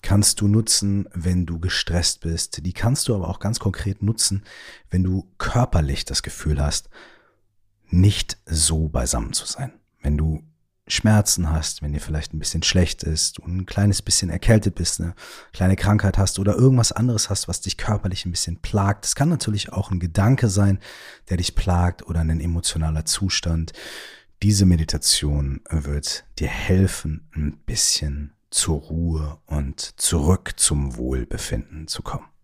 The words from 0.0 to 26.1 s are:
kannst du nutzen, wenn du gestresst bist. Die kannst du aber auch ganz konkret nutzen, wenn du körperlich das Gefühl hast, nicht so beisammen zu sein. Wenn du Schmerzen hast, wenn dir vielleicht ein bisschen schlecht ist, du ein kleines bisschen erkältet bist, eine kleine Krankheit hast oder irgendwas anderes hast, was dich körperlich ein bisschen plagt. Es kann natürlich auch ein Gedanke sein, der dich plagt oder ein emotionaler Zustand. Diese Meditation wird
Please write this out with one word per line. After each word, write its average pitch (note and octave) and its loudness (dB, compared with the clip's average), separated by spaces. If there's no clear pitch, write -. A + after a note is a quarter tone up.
kannst G2+ 2
du G#2 2
nutzen, G2+ 2
wenn F2+ 0
du E2 -6
gestresst E2+ -2
bist. E2 -6
Die F#2 -4
kannst - 0
du A#2+ 2
aber F2+ -2
auch F2 -6
ganz A2 -2
konkret - -4
nutzen, G2 0
wenn F#2 2
du F#2 -2
körperlich - 0
das - -4
Gefühl C#2+ -2
hast, - -2
nicht F#2 2
so D#2+ 0
beisammen B1+ -2
zu - -6
sein. - -8
Wenn D2 0
du D#2 -2
Schmerzen G#2 2
hast, D#2 -2
wenn D2 -4
dir D2 -2
vielleicht D2+ -6
ein D#2 -4
bisschen E2 -4
schlecht - 2
ist, - -2
du - -20
ein F#2 -4
kleines G2+ 2
bisschen - 0
erkältet G#2 4
bist, - -2
eine E2+ -4
kleine F#2 2
Krankheit G2+ 2
hast F#2+ 2
oder F#2+ 2
irgendwas B2 6
anderes A#2 0
hast, - -4
was - -6
dich - -6
körperlich G2 -2
ein F2 -4
bisschen E2+ -6
plagt. G2+ 0
Es - -2
kann D3+ 2
natürlich A2 -2
auch - -2
ein F2+ -2
Gedanke G2+ 2
sein, G2 4
der F#2 0
dich F2 -2
plagt F2 0
oder E2 -2
ein D#2+ 2
emotionaler D#2+ -2
Zustand. E2 -2
Diese G2+ 6
Meditation D2 2
wird C#2+ -4